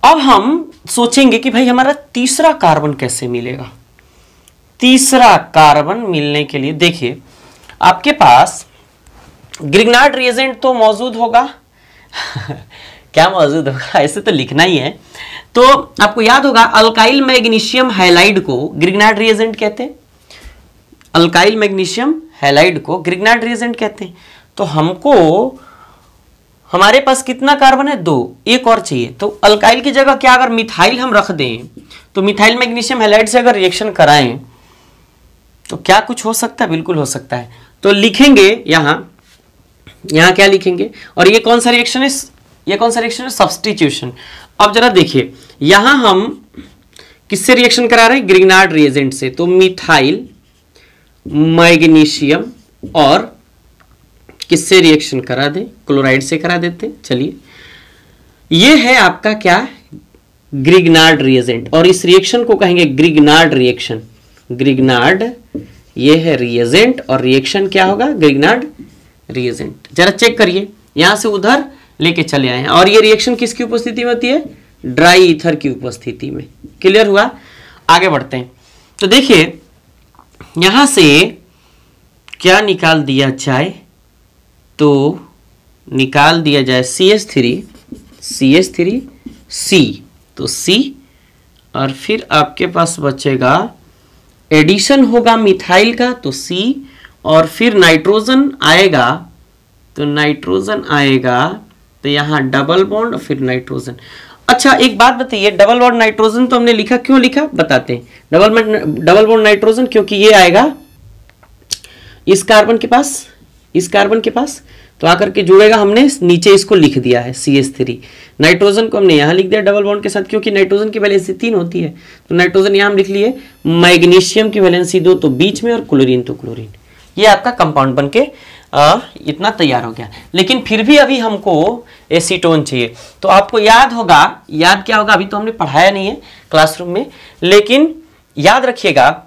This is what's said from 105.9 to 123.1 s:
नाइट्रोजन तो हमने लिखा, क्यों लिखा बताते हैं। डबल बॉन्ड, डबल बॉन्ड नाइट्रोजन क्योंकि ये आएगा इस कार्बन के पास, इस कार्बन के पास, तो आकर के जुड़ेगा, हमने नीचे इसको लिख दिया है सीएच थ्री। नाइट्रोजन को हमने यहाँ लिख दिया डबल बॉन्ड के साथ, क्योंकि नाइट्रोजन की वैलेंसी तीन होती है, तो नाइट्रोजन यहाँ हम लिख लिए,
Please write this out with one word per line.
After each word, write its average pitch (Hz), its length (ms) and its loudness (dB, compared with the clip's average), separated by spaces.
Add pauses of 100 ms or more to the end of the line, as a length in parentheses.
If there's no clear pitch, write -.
नाइट्रोजन 220 500 0
तो 247 100 0
हमने 240 160 2
लिखा, 220 240 -2
क्यों 262 240 2
लिखा 277 340 -2
बताते 135 380 -2
हैं। 120 160 -10 (240)
डबल 190 160 4
बॉन्ड, 214 560 -2
डबल 196 220 4
बॉन्ड 220 180 2
नाइट्रोजन 220 420 0
क्योंकि 208 300 -2
ये 214 160 4
आएगा 202 420 4 (1500)
इस 190 140 2
कार्बन 220 360 2
के - 80 -6
पास, - 400 -2 (480)
इस 175 140 -2
कार्बन 202 320 0
के 220 100 -4
पास, 277 320 -6 (380)
तो 156 60 -2
आकर 180 240 2
के 190 120 -2
जुड़ेगा, 202 340 6
हमने 214 340 2 (120)
नीचे 175 320 4
इसको 196 200 2
लिख 156 240 2
दिया 123 220 0
है 123 120 -10
सीएच 135 440 -2
थ्री। 123 240 -6 (400)
नाइट्रोजन 196 480 2
को 226 100 -4
हमने 185 160 4
यहाँ 147 200 2
लिख 190 120 0
दिया 208 140 -2
डबल 202 220 0
बॉन्ड 202 200 -4
के 208 60 -6
साथ, 196 140 -4
क्योंकि 208 280 -4
नाइट्रोजन 202 400 0
की 220 80 -8
वैलेंसी 196 340 -2
तीन 226 220 -4
होती 175 260 -4
है, 151 140 -8 (340)
तो 165 60 -4
नाइट्रोजन 190 420 0
यहाँ 202 140 0
हम 202 60 -2
लिख 190 120 0
लिए, 208 300 -2 (280)